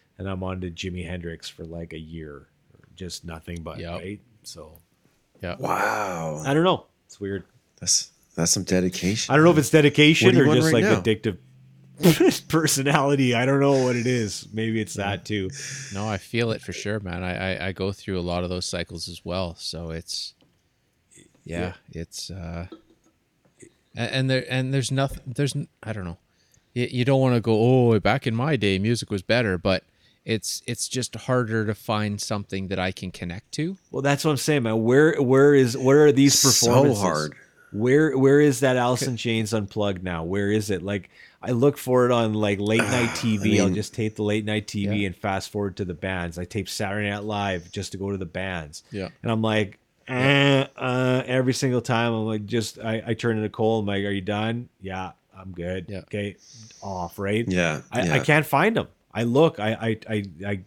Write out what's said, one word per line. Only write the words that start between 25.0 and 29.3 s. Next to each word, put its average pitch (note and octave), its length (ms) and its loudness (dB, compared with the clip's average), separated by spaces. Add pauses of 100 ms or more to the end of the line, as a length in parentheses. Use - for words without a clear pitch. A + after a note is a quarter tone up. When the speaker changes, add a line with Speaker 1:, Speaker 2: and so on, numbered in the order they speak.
Speaker 2:
there's, C#3+ 200 -2
n-, C#3+ 120 -8 (160)
I A2 100 -8
don't G2+ 120 -10
know. F2 120 -10 (580)
Y-, A#2+ 160 -2
you B2 140 0
don't C3+ 160 4
wanna B2 200 2
go, A2+ 120 2 (400)
"Oh, G#2+ 60 4
back G#2+ 280 0
in A2+ 80 -2
my C#3 200 0
day, G2 240 2
music A2 320 -2
was G2 100 -4
better," G#2+ 360 0